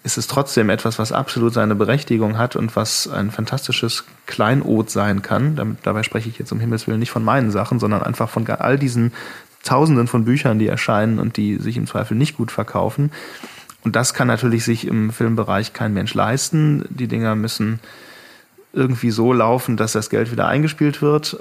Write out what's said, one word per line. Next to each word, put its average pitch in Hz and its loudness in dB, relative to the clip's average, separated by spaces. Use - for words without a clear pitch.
ist - -4
es 117 -4
trotzdem 127 2
etwas, 110 0
was 110 -2
absolut 117 0
seine 107 2
Berechtigung 110 2
hat 120 0
und 113 -2
was - -2
ein 101 -2
fantastisches - -4
Kleinod 113 2
sein 101 0
kann. 135 0
Dam-, 110 -4
dabei 104 0
spreche 113 -4
ich 113 -12
jetzt - -8
um 110 -4
Himmels 113 -2
Willen 110 0
nicht 120 -2
von 113 -2
meinen 113 2
Sachen, 104 0
sondern 107 2
einfach - -2
von 117 -2
ga-, 110 0
all 135 2
diesen 120 2
Tausenden 135 4
von 117 2
Büchern, 120 2
die 107 2
erscheinen 110 2
und - -2
die 104 0
sich 113 -4
im 117 -2
Zweifel - -4
nicht 139 0
gut 117 -2
verkaufen. 110 -2
Und 110 -2
das 120 2
kann 127 2
natürlich 117 2
sich 117 0
im 107 0
Filmbereich 110 0
kein 107 -2
Mensch 98 -2
leisten. 147 0
Die 127 -6
Dinger 113 0
müssen 107 -2
irgendwie 123 0
so 113 4
laufen, 120 2
dass 113 0
das 110 -2
Geld 113 0
wieder 107 0
eingespielt 147 0
wird, 147 0